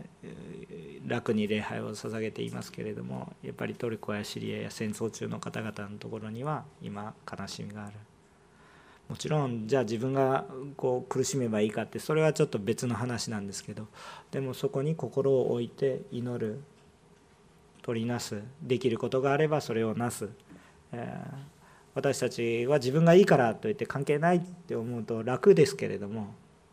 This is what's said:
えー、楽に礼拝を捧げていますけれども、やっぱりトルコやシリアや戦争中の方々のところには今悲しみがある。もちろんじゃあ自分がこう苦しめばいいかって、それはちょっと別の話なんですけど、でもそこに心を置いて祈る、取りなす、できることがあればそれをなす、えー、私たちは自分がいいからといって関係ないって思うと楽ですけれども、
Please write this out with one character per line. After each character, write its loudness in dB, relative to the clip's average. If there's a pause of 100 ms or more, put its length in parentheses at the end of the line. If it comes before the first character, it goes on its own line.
(240)
え -14
ー、 -6
楽 0
に 2
礼 0
拝 -6
を -8
捧 -8
げ -4
て -8
い -6
ま -8
す -14
け -10
れ -8
ど -10
も、 -10 (120)
や -10
っ -16
ぱ -6
り -8
ト -6
ル -4
コ -8
や -4
シ -10
リ -6
ア -6
や -8
戦 -4
争 -4
中 -8
の -6
方 -8
々 -8
の -14
と -12
こ -8
ろ -10
に -8
は -4 (180)
今 -10 (160)
悲 -8
し -10
み -10
が -12
あ -14
る。 -14 (1160)
も -8
ち -6
ろ 2
ん -4
じ 4
ゃ 4
あ 2
自 -2
分 -2
が 2 (300)
こ 0
う -12
苦 0
し -2
め 0
ば 2
い 4
い -4
か -2
っ -6
て、 -8
そ -2
れ 4
は 6
ち 2
ょ 4
っ -4
と -2
別 -2
の 0
話 -4
な -4
ん -6
で -10
す -10
け -12
ど、 -10 (460)
で -2
も -4
そ -2
こ 0
に 0
心 0
を 4
置 0
い -4
て -2 (100)
祈 -4
る、 -4 (1200)
取 -2
り -2
な -2
す、 -6 (180)
で 0
き 2
る 2
こ -2
と 2
が 4
あ 4
れ 4
ば 2
そ -4
れ 2
を 0
な 0
す、 -6 (640)
え -8
ー、 -14 (400)
私 2
た 2
ち 0
は 6
自 2
分 6
が 12
い 12
い 8
か 8
ら 4
と -4
い 2
っ -4
て -4
関 -4
係 2
な 6
い 6
っ 2
て -6
思 -4
う -4
と -4
楽 8
で 10
す 4
け -4
れ -2
ど -6
も、 -8 (380)